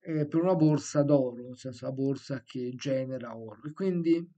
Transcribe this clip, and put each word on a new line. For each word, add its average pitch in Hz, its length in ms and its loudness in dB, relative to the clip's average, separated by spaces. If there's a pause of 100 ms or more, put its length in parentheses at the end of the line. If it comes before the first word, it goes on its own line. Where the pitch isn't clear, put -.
eh, 151 260 -2
per 165 140 0
una 185 140 4
borsa 151 480 4
d'oro, 131 400 2
nel 127 160 -14
senso 131 280 -12
la 135 60 -6
borsa 135 520 -4
che 123 320 -8
genera 131 600 -4
oro, 110 280 -14
e 151 80 -10
quindi 170 520 0 (140)